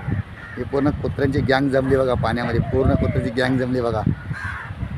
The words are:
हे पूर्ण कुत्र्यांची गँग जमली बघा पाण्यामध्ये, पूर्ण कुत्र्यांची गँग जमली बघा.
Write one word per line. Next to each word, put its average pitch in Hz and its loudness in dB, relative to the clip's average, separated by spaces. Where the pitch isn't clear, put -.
हे 123 -6
पूर्ण 139 2
कुत्र्यांची 139 0
गँग 131 2
जमली 135 2
बघा 131 2
पाण्यामध्ये, 120 0
पूर्ण 131 2
कुत्र्यांची 127 0
गँग 127 2
जमली 127 0
बघा. 113 0